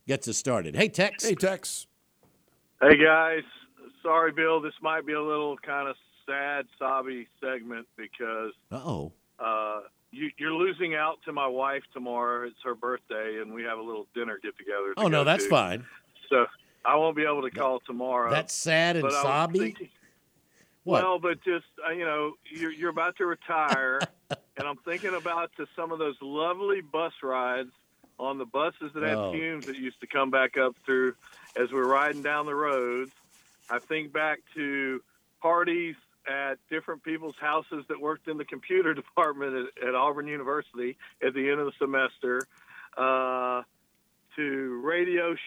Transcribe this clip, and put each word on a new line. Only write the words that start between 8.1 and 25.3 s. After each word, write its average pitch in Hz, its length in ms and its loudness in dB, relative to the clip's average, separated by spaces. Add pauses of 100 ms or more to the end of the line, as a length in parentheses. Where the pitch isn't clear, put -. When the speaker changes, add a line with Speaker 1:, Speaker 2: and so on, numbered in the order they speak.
Speaker 1:
Uh-oh. 104 440 -6 (260)
Speaker 3:
uh, 110 420 -2 (300)
you, 143 260 -8
you're 151 160 -4
losing 170 420 0
out 156 300 -2
to 156 60 -8
my 143 140 -2
wife 135 380 -2 (100)
tomorrow. 120 540 -2
It's 117 160 -12
her 127 100 -2
birthday, 110 680 -4
and 107 120 -10
we 117 80 -8
have 113 160 -4
a 110 60 -10
little 110 320 -8
dinner 113 260 -4
get-together 101 540 -4
to 202 60 -2
Speaker 1:
Oh, 202 60 4
no, 151 120 4
Speaker 3:
go 143 60 4
Speaker 1:
that's 180 180 4
Speaker 3:
to. 403 80 0
Speaker 1:
fine. 113 340 2 (440)
Speaker 3:
So 123 180 6 (360)
I 131 120 4
won't 156 200 2
be 151 100 0
able 147 180 0
to 127 100 -4
Speaker 1:
That, - 60 -8
Speaker 3:
call 131 220 2
tomorrow. 123 500 0
Speaker 1:
that's 156 240 0
sad 165 400 2
and 156 80 2
Speaker 3:
But 135 100 2
I 143 40 2
was 143 60 2
Speaker 1:
sobby? 165 360 4
Speaker 3:
thinking, 214 300 -2 (920)
Speaker 1:
What? 170 200 4
Speaker 3:
well, 180 160 2
but 165 240 0
just, 170 220 0 (220)
uh, 165 40 -2
you 175 140 -4
know, 151 280 0 (180)
you're, 160 200 -4
you're 160 180 -2
about 165 280 -2
to 185 100 0
retire, 139 720 0 (300)
Speaker 1:
<laughs> - 0 - (280)
Speaker 3:
and 139 100 -4
I'm 143 100 -6
thinking 185 360 -4
about 170 440 -2